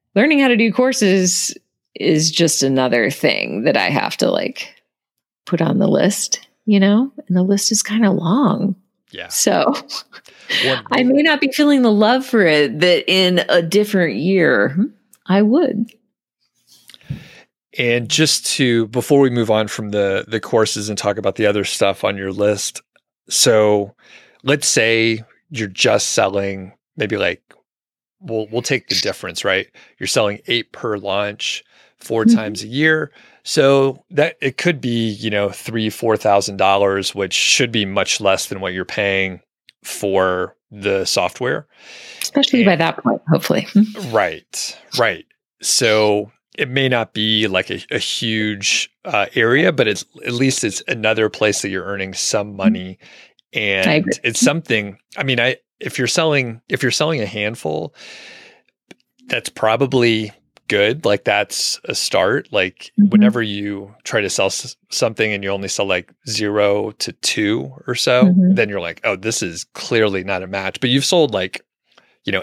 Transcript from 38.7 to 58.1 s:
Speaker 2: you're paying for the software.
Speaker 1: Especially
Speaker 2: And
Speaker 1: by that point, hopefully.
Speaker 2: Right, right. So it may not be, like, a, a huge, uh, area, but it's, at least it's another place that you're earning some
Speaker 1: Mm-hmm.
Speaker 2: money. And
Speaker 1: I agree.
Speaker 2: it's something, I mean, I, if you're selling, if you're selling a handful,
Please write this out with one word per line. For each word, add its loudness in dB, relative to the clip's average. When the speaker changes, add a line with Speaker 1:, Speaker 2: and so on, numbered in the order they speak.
Speaker 2:
you're -6
paying -2
for -2
the -2
software. -2
Speaker 1:
Especially 0
Speaker 2:
And 4
Speaker 1:
by 6
that -2
point, -2
hopefully. 0
Speaker 2:
Right, -4
right. 0
So 2
it -4
may 0
not 0
be, 0
like, -2
a, -8
a -2
huge, -4
uh, 0
area, 2
but 0
it's, -4
at -6
least 0
it's -6
another 0
place 0
that -6
you're -6
earning -8
some -4
Speaker 1:
Mm-hmm. -16
Speaker 2:
money. -2
And 0
Speaker 1:
I 2
agree. 0
Speaker 2:
it's -4
something, -2
I -4
mean, 0
I, 0
if -8
you're 0
selling, -2
if -4
you're 0
selling -2
a -4
handful, -6